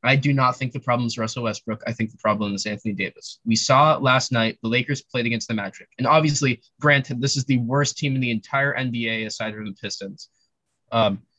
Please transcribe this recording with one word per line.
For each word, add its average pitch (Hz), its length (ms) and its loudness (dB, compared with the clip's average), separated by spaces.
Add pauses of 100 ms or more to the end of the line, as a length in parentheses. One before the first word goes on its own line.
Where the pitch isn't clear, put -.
I 127 140 4
do 143 160 2
not 131 240 4
think 123 160 -6
the 143 80 -6
problem 123 280 0
is 117 100 -4
Russell 117 260 -4
Westbrook. 107 420 -6
I 117 60 -4
think 113 200 -4
the - 60 -20
problem 104 380 0
is 98 100 -6
Anthony 104 280 -6
Davis. - 520 -8
We 113 120 4
saw 143 400 4
last 131 340 2
night 113 320 0
the 113 60 -2
Lakers 123 320 -2
played 120 240 -4
against 117 240 -4
the 117 40 -2
Magic. 101 440 -8
And 131 100 -2
obviously, 147 540 2 (180)
granted, 139 420 2
this 135 140 -2
is 135 80 -2
the 131 140 2
worst 131 400 0
team 139 180 -2
in 131 60 0
the 120 100 0
entire 139 420 -2
N 127 180 -4
B 117 180 -2
A 110 160 -2
aside 107 280 -6
from 107 120 -10
the 101 80 -10
Pistons. - 560 -12 (640)
Um, 107 300 2 (180)